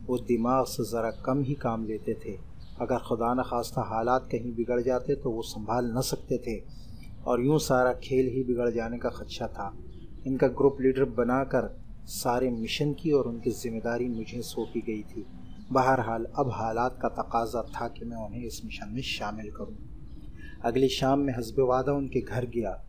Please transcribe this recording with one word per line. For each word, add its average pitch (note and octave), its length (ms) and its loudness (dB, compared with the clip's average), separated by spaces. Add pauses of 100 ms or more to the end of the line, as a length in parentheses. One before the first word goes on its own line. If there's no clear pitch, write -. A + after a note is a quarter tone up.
वो B2 140 0
दिमाग A#2+ 460 4
से - 200 -4
ज़रा A2+ 260 0 (140)
कम C#3 180 2
ही C3+ 120 0
काम A2+ 300 -2
लेते G#2+ 300 -2
थे। G2 220 -8 (440)
अगर A#2+ 180 0
खुदा A#2 340 0
न B2+ 100 2
खास्ता A#2+ 400 -2
हालात A2+ 480 2
कहीं A#2+ 240 -2
बिगड़ A#2+ 260 2
जाते B2+ 340 2
तो C3+ 140 -4
वो A2+ 140 -2
संभाल A2+ 520 -2
न B2+ 60 2
सकते - 360 -2
थे A2+ 200 -4 (680)
और B2 160 2
यूं C#3+ 180 6
सारा B2+ 320 4 (120)
खेल C3 240 4
ही B2+ 160 0
बिगड़ A#2+ 280 2
जाने A2+ 260 -2
का A#2+ 120 -2
खदशा - 380 -6
था। G2 260 -6 (540)
इनका C3 220 4
ग्रुप C#3 320 6
लीडर C3 220 6 (120)
बनाकर B2 540 2 (400)
सारे B2+ 420 2
मिशन A#2+ 420 0
की D3+ 180 0
और C3 160 6
उनकी A#2 260 -2
जिम्मेदारी A#2 560 -2
मुझे A#2 340 -4
सौंपी A2+ 380 -4
गई G#2+ 240 -4
थी। A2 200 -10 (460)
बहरहाल B2 540 4 (100)
अब C3+ 160 2
हालात A2+ 500 0
का A#2+ 120 2
तकाजा A#2 480 0 (100)
था A#2 180 -4
कि - 160 -10
मैं A#2 120 -8
उन्हें A2 280 -8
इस A2 200 -8
मिशन G#2+ 280 -8
में B2+ 100 -2
शामिल G#2+ 480 -4
करूं। A2+ 240 -8 (880)
अगली B2+ 240 6
शाम C#3 300 4
मैं C#3 160 2
हस्ब A#2 260 -2
वादा C3 320 4
उनके C3+ 280 0
घर A#2+ 260 -2
गया। A2 420 -2